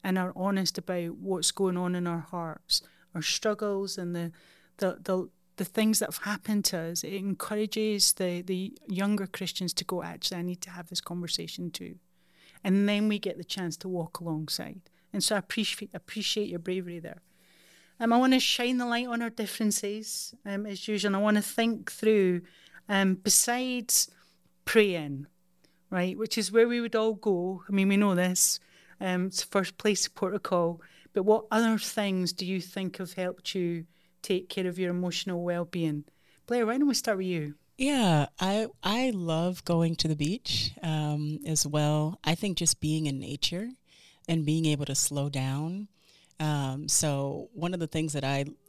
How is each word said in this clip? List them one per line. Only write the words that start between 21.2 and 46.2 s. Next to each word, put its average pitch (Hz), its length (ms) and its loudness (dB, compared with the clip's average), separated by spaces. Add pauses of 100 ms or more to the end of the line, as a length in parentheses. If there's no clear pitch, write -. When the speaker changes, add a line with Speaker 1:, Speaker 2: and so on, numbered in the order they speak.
Speaker 1:
think 226 500 -2
through, 196 500 4 (460)
um, 196 280 4
besides 240 920 2 (560)
praying, 156 600 4 (640)
right, 185 280 0
which 220 200 -2
is 190 140 0
where 226 160 8
we 240 120 2
would 233 160 -2
all 220 200 2
go. 185 520 -2
I - 40 -6
mean, 196 180 4
we 202 80 6
know 202 180 4
this. 180 440 2 (420)
Um, 180 260 0
it's 185 140 -4
the - 60 -10
first - 300 0
place 208 260 2
to - 80 -4
port 196 240 -2
a 202 40 -2
call. 170 420 0 (320)
But 190 100 2
what 214 280 6
other 226 260 4
things 190 560 0
do 185 120 -8
you 185 160 -2
think 190 360 -6
have 180 160 -8
helped 180 420 -6
you 170 300 -2 (360)
take 185 280 -2
care 185 180 -2
of 175 100 -4
your 180 140 0
emotional 175 520 -2
well-being? 170 600 -2 (420)
Blair, 240 200 2
why 233 120 0
don't 285 100 6
we 269 60 6
start 220 240 2
with 185 100 0
you? 156 280 -2 (220)
Speaker 2:
Yeah, 226 500 4 (120)
I, 202 280 2 (160)
I 240 280 2
love 175 520 0
going 165 320 4
to - 140 0
the 156 60 2
beach, - 560 -2 (120)
um, 151 640 0
as 156 180 2
well. 151 600 2
I 160 100 2
think 196 220 -2
just - 240 0
being 156 240 0
in 139 140 -2
nature 175 500 -6 (580)
and 165 180 2
being 160 200 2
able 147 200 2
to 139 100 -4
slow 143 340 0
down. 143 580 -4 (540)